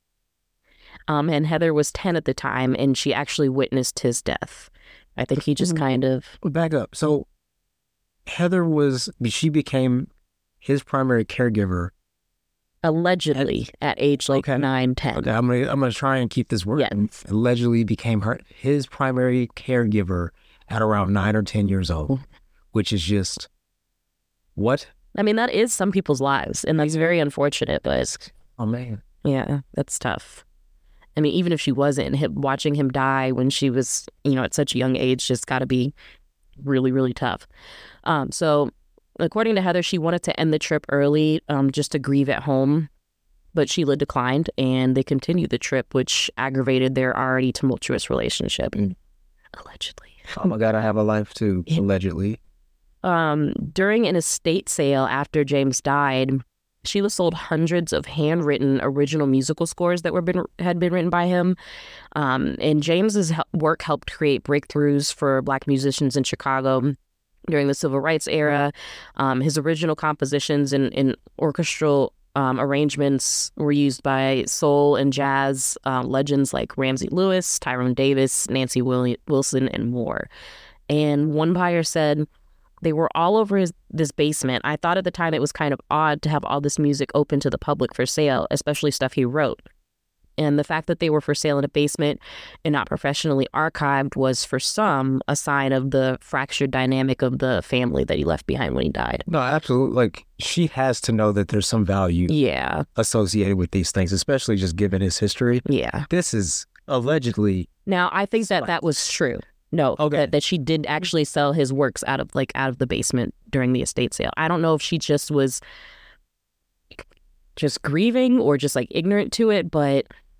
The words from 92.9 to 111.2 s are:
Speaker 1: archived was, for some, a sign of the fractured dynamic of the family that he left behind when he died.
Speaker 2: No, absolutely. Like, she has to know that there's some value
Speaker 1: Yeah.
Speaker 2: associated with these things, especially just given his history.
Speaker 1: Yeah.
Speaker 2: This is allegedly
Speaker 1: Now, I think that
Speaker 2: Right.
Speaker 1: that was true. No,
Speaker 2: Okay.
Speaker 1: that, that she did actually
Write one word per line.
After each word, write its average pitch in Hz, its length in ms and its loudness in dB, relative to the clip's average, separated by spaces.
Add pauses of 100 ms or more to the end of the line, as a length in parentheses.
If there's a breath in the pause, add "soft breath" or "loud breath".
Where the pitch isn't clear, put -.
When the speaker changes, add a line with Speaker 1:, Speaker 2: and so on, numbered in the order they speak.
Speaker 1:
archived 143 640 0
was, 131 260 0
for - 160 -4
some, 135 720 0
a 147 80 0
sign 139 340 -2
of 135 200 0
the 131 320 2
fractured 139 480 -2
dynamic 131 500 0
of 131 200 0
the 127 220 0
family 123 420 0
that - 120 0
he - 80 -2
left - 220 -2
behind 69 280 -2
when 67 100 0
he - 60 0
died. - 360 -4
Speaker 2:
No, 170 120 -2
absolutely. 131 580 0
Like, 120 280 0 (140)
she - 300 0
has 131 340 -2
to 123 100 -2
know 110 200 2
that 98 160 0
there's 107 180 0
some 110 180 0
value 90 460 2
Speaker 1:
Yeah. 78 540 0 (120)
Speaker 2:
associated 101 600 2
with 87 140 0
these 95 180 0
things, 95 240 0
especially 120 420 0
just 92 200 -2
given 98 260 0
his 98 160 0
history. 120 500 0
Speaker 1:
Yeah. 139 400 -2
Speaker 2:
This 175 240 -2
is 98 320 -2 (240)
allegedly 120 800 0 (160)
Speaker 1:
Now, 180 260 0
I 196 140 -2
think 226 220 0
that 180 160 0
Speaker 2:
Right. 175 60 -6
Speaker 1:
that 170 140 -2
was - 260 0
true. - 320 -2 (320)
No, 135 260 2
Speaker 2:
Okay. 151 180 0
Speaker 1:
that, 143 160 0
that 147 100 2
she - 140 0
did 156 300 0
actually 156 380 -2